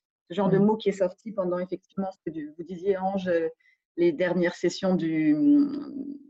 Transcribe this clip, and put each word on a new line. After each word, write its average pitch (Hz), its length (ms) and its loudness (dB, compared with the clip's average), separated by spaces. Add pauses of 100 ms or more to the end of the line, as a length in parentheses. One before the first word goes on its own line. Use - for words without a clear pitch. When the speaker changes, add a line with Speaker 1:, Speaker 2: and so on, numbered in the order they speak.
(280)
Speaker 1:
ce 170 60 -12
genre 190 160 0
de 190 80 4
Speaker 2:
Mm. 202 60 6
Speaker 1:
mot 214 120 4
qui 208 140 0
est - 20 -6
sorti 190 400 -4
pendant, 180 260 -4
effectivement, 185 540 -8
ce - 140 -20
que 170 80 -8
du, 294 240 -10
vous 175 60 -12
disiez, 185 340 -2
Ange, 190 300 -4
euh, 165 200 0 (480)
les 175 160 2
dernières 175 420 0
sessions 185 400 -2
du, 156 400 2 (960)